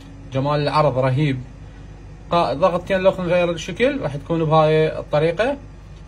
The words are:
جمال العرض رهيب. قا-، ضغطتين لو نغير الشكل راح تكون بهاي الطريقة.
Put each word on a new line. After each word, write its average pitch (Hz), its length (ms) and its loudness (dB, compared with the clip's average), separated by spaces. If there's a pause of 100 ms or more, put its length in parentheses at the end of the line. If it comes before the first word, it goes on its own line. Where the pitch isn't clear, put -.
(340)
جمال 143 280 0
العرض 143 380 2
رهيب. 131 420 2 (920)
قا-، - 220 2
ضغطتين 180 480 0
لو 185 180 4
نغير 175 320 2
الشكل 220 500 -2
راح 143 160 -6
تكون 165 280 -2
بهاي 156 540 4
الطريقة. 170 580 0 (520)